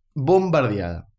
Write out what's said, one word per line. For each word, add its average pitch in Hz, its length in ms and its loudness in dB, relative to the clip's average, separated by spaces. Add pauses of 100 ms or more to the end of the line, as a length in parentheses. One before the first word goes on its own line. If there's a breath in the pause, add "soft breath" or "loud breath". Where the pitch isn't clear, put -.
(140)
bombardeada". 131 920 0 (100)